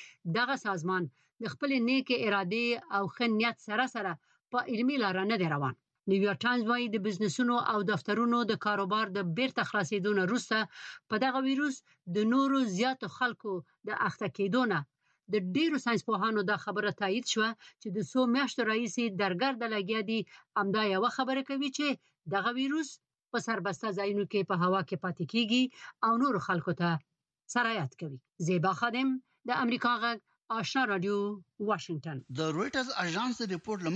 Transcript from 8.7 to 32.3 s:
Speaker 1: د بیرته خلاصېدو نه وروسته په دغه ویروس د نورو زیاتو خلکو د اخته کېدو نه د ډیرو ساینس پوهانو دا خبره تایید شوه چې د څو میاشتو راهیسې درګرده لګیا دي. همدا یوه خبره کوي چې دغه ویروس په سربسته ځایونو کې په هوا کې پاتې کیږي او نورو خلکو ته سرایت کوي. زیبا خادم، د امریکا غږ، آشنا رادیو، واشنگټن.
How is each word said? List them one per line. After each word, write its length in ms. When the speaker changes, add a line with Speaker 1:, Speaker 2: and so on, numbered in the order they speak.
Speaker 1:
د 120
بیرته 320
خلاصېدو 500
نه 100
وروسته 340
په 120
دغه 240
ویروس 340
د 180
نورو 320
زیاتو 420
خلکو 420
د 60
اخته 280
کېدو 380
نه 140
د 60
ډیرو 260
ساینس 260
پوهانو 400
دا 140
خبره 340
تایید 360
شوه 220
چې 140
د 180
څو 200
میاشتو 400
راهیسې 460
درګرده 540
لګیا 340
دي. 180
همدا 320
یوه 240
خبره 340
کوي 260
چې 180
دغه 240
ویروس 380
په 60
سربسته 520
ځایونو 340
کې 240
په 80
هوا 260
کې 200
پاتې 220
کیږي 380
او 160
نورو 220
خلکو 340
ته 160
سرایت 460
کوي. 240
زیبا 340
خادم، 360
د 140
امریکا 380
غږ، 220
آشنا 260
رادیو، 320
واشنگټن. 500